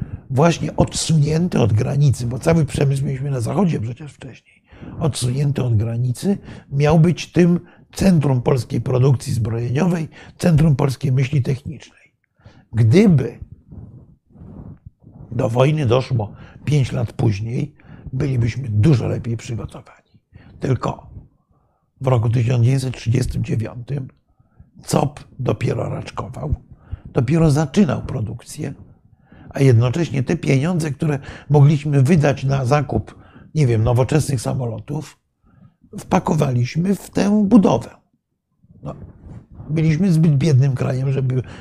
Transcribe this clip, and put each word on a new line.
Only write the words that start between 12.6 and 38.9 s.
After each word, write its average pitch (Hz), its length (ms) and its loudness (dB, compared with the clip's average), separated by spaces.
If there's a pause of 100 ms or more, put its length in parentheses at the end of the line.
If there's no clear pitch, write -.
Gdyby 131 680 4 (1900)
do 117 160 -2
wojny 135 380 2
doszło 117 460 0 (320)
pięć 135 280 0
lat 120 200 -4
później, 113 600 -4 (380)
bylibyśmy 127 560 -4
dużo 107 380 2
lepiej 110 300 -6
przygotowani. - 840 -14 (400)
Tylko - 500 -4 (880)
w 135 60 -4
roku 120 240 2
tysiąc 120 340 2
dziewięćset 131 320 0
trzydziestym - 480 -2
dziewiątym 123 640 -6 (760)
cop - 360 -2 (180)
dopiero 120 500 -4
raczkował, - 640 -10 (520)
dopiero 160 440 2
zaczynał 143 520 0
produkcję, 117 720 -10 (760)
a - 100 -4
jednocześnie 127 600 2
te - 140 -4
pieniądze, 151 540 0
które 147 280 -2 (320)
mogliśmy 143 520 4
wydać 143 420 2
na 135 200 -2
zakup, 127 540 -2 (360)
nie 156 120 2
wiem, 113 180 2
nowoczesnych 127 560 0
samolotów, 123 800 -8 (800)
wpakowaliśmy 156 960 0
w - 160 -12
tę 202 380 2
budowę. 185 420 4 (920)
No, - 120 -14 (760)